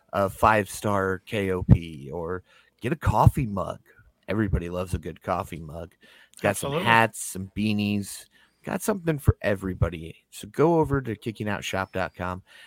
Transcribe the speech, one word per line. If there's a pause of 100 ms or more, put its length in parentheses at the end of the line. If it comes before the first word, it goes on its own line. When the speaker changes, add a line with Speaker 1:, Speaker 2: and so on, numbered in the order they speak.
(100)
Speaker 1:
a
five-star
K
O
P,
or (380)
get
a
coffee
mug. (480)
Everybody
loves
a
good
coffee
mug. (460)
Got
Speaker 2:
Absolutely.
Speaker 1:
some
hats,
some
beanies, (400)
got
something
for
everybody.
So
go
over
to
kicking
out
shop
dot
com, (240)